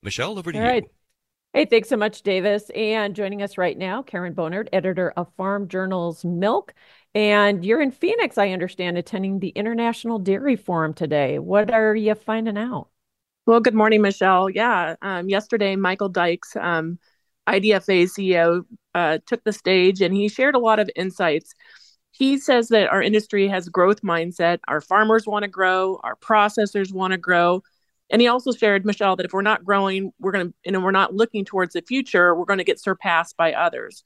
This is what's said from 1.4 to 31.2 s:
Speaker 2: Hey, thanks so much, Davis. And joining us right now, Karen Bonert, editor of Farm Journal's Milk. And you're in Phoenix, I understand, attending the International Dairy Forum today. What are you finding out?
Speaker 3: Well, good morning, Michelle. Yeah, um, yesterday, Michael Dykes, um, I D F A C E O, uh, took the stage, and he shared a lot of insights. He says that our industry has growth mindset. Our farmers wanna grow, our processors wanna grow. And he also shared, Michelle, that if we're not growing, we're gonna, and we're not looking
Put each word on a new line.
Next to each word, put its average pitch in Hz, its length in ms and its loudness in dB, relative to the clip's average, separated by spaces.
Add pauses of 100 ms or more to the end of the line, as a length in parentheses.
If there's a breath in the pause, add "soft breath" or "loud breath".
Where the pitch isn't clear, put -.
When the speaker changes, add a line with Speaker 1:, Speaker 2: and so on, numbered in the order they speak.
Speaker 2:
Hey, - 120 2
thanks 226 220 2
so 262 80 0
much, 208 260 -2
Davis. 202 480 0
And 214 440 -2
joining 202 280 -6
us 202 140 -8
right 180 220 -2
now, 190 240 -6
Karen 180 320 -10
Bonert, 175 380 -6
editor 185 440 -2
of 170 200 -8
Farm 196 320 -4
Journal's 185 560 -6
Milk. 190 500 -2 (400 soft breath)
And 208 500 2
you're 220 160 2
in 277 120 0
Phoenix, - 460 -2
I 202 100 2
understand, 180 500 -4
attending 190 400 -4
the 190 120 -4
International 233 680 -4
Dairy 196 380 0
Forum 160 380 -2
today. 147 440 0
What 196 320 0
are 220 240 2
you 214 220 0
finding 220 420 -4
out? 226 300 -8 (580)
Speaker 3:
Well, 226 140 6
good 233 140 2
morning, 214 280 6
Michelle. 190 480 4
Yeah, 190 520 0
um, 185 260 -6
yesterday, 196 480 0
Michael 196 320 -2
Dykes, 175 480 -2
um, 170 420 -4 (480)
I 196 140 2
D 208 120 4
F 190 160 0
A 185 180 4
C 190 260 -2
E 175 60 4
O, 170 260 2 (300)
uh, 160 320 0
took - 180 -4
the 214 80 -2
stage, 190 500 2
and 180 100 2
he 202 160 0
shared 269 280 0
a 247 40 4
lot 220 200 2
of 202 140 -2
insights. 175 600 -4 (580 soft breath)
He 269 260 0
says 240 300 2
that 214 220 4
our 196 120 2
industry 208 460 0
has 185 200 -6
growth 185 340 2
mindset. 170 560 -2 (100)
Our 147 120 -2
farmers 214 460 2
wanna 208 220 -6
grow, 190 560 -2
our - 120 -8
processors 208 760 0
wanna 185 240 -4
grow. 175 460 2 (480)
And 226 100 4
he 240 80 6
also 247 240 0
shared, 202 320 2
Michelle, 196 320 0
that 180 80 -6
if 180 80 -10
we're 190 100 -2
not 208 220 0
growing, 196 540 -2
we're 190 140 -6
gonna, 180 200 -4 (140)
and 185 180 -2
we're 190 60 0
not 190 240 0
looking 208 300 -2